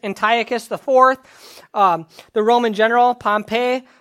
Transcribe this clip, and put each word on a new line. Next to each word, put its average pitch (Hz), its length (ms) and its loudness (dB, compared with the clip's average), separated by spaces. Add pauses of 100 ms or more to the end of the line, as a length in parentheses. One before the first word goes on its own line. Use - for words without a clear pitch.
Antiochus 220 640 -4
the - 100 -10
fourth, 262 420 2 (540)
um, 170 340 0 (260)
the 220 100 -2
Roman 233 300 0
general, 240 420 2
Pompey, 240 720 -4 (140)